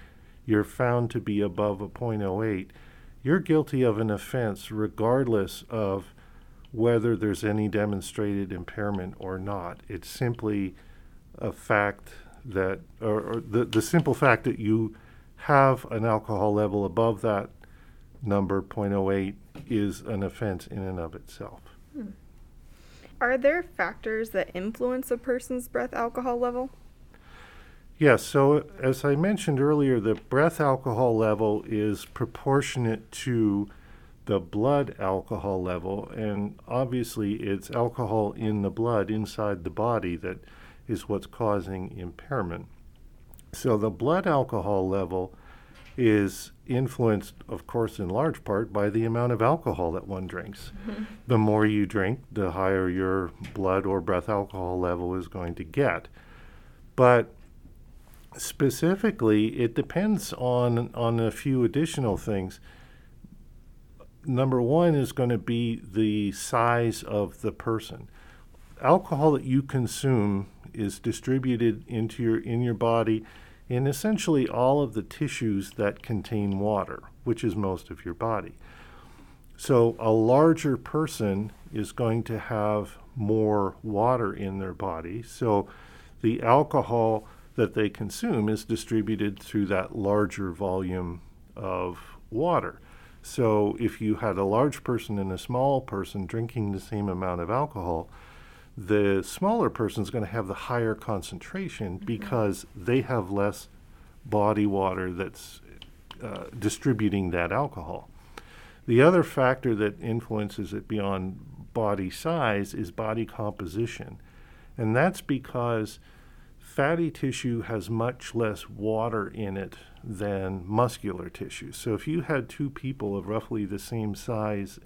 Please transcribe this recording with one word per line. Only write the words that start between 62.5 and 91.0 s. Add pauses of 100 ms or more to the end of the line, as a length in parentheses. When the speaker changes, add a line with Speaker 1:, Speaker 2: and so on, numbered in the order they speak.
Speaker 1:
Number
one
is
gonna
be
the
size
of
the
person. (720)
Alcohol
that
you
consume (240)
is
distributed
into
your,
in
your
body (420)
in
essentially
all
of
the
tissues
that
contain
water, (200)
which
is
most
of
your
body. (1040)
So
a
larger
person (220)
is
going
to
have (180)
more
water
in
their
body.
So (540)
the
alcohol (300)
that
they
consume
is
distributed
through
that
larger
volume (340)